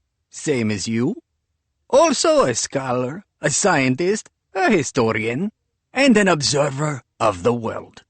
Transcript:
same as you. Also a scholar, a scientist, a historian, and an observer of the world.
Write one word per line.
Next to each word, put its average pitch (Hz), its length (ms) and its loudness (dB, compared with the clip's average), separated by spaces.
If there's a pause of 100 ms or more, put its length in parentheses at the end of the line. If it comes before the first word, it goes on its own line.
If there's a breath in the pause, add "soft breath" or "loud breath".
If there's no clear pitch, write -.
(300)
same 123 400 -2
as 104 180 -4
you. 117 280 -2 (720)
Also 311 560 4
a 131 80 0
scholar, 131 720 -4 (160)
a 151 80 -2
scientist, 165 800 0 (240)
a 370 160 0
historian, 120 800 0 (420)
and 262 240 4
an 208 100 4
observer 147 760 0 (160)
of 101 240 -2
the 120 100 2
world. 110 560 -8